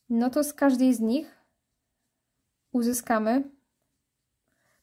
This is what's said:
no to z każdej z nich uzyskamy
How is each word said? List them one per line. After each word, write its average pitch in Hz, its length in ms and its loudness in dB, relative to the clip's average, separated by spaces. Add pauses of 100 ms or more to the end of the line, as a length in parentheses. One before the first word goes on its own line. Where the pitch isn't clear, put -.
no 240 200 0
to 294 140 0
z 294 100 -6
każdej 262 400 2
z 220 60 -2
nich 233 400 -4 (1300)
uzyskamy 240 720 0 (1400)